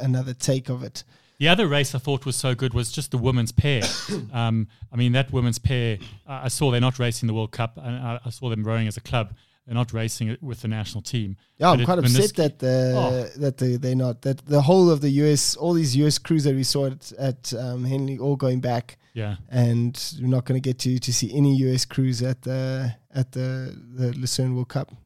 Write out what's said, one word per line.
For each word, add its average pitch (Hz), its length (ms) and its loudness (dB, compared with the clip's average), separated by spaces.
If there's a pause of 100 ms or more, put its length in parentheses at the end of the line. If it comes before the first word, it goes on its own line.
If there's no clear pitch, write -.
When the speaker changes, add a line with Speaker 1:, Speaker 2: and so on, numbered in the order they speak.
Speaker 1:
another 127 320 -2
take 131 340 -2
of 127 160 -6
it. - 220 -14 (340)
Speaker 2:
The 143 80 2
other 190 200 6
race 143 280 0
I 127 40 -4
thought 135 260 -4
was 131 100 -4
so 127 200 -2
good 127 180 -2
was 120 180 -2
just - 200 -8
the 131 60 0
women's 120 360 0
pair. 139 280 4 (260)
<coughs> 131 260 -8
Um, 113 340 0 (240)
I 120 60 -8
mean, 120 160 4
that 135 180 0
women's 120 280 0
pair, 117 400 0 (280)
uh, 135 160 -10
I 135 60 -4
saw 135 220 0
they're 120 100 4
not 127 180 0
racing 120 280 -2
the 110 60 -2
World 110 180 -4
Cup, 117 260 -6
and 123 180 -8
I, 120 300 -8
I 123 60 -10
saw 123 180 -8
them 110 160 -2
rowing 113 220 0
as 104 100 -6
a 113 40 -14
club. 110 320 -4 (320)
They're 120 100 -10
not 120 180 -2
racing 113 340 -4
it 120 160 -6
with 123 180 -10
the 117 60 -6
national 107 360 -6
team. 104 340 -6 (200)
Speaker 1:
Yeah, 160 100 4
Speaker 2:
But 180 80 8
Speaker 1:
I'm 127 40 4
Speaker 2:
it, 123 60 2
Speaker 1:
quite 180 100 4
Speaker 2:
when 165 80 2 (100)
this 202 180 4
Speaker 1:
upset - 40 -12
that 151 240 0
the, 127 380 2
Speaker 2:
Oh. 127 420 -2
Speaker 1:
that 139 180 0
the, 123 200 2
they're 127 180 0
not. 127 280 0
That 135 220 -2
the 143 160 4
whole 180 280 8
of 151 100 4
the 143 120 2
U 143 140 4
S, 147 300 4
all 165 180 0
these 151 220 2
U 143 100 4
S 147 120 2
crews 160 260 0
that 139 100 4
we 135 100 0
saw 139 240 0
at, - 300 -10
at, 127 360 -4
um, 123 320 -6
Henley 135 320 -2
all 139 180 0
going 127 240 0
back. 120 380 -4 (160)
Speaker 2:
Yeah. 104 240 -4 (120)
Speaker 1:
And 120 440 2 (260)
we're 127 80 -4
not 127 160 2
gonna 131 160 0
get 127 200 -2
to, 127 200 0
to 117 140 -2
see 110 200 -2
any 139 240 4
U 131 160 2
S 127 120 0
crews 127 360 0
at 131 200 -2
the, 131 520 -4 (220)
at 131 160 -2
the, 131 420 -6 (220)
the 127 180 0
Lucerne 127 420 -2
World 123 120 -2
Cup. - 240 -6 (140)